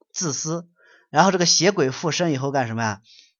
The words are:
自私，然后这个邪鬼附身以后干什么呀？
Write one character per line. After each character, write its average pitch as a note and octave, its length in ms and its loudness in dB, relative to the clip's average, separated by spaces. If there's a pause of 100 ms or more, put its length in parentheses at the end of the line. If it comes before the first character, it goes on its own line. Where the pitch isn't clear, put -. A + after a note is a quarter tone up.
(120)
自 E3 200 -4
私， E3 380 -8 (380)
然 D3+ 160 4
后 F#3+ 80 4
这 F#3 60 2
个 F3 80 2
邪 F3 260 4
鬼 D3+ 180 2
附 D3+ 220 -4
身 F3 180 -2
以 C#3 60 0
后 C3+ 160 -4
干 C3 160 0
什 A2+ 80 -6
么 A2+ 80 -2
呀？ G#2 180 -4 (380)